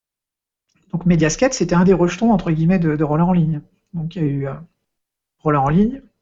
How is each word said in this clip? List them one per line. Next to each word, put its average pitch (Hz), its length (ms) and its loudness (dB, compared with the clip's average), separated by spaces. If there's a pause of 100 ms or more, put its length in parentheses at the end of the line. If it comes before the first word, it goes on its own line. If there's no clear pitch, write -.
(920)
Donc, 170 120 -8
Mediaskate, 175 480 2
c'était 175 220 -2
un 180 80 4
des 190 100 4
rejetons, 175 380 0
entre 175 200 0
guillemets, 160 280 2
de, 160 160 0
de 151 80 -2
Roller 151 240 0
en 185 60 0
ligne. 156 280 0 (320)
Donc, 165 220 -8
il 185 60 -8
y 151 40 0
a - 20 0
eu, 139 200 -4
euh, 135 60 -10 (880)
Roller 147 240 0
en 135 60 0
ligne, 214 320 0 (200)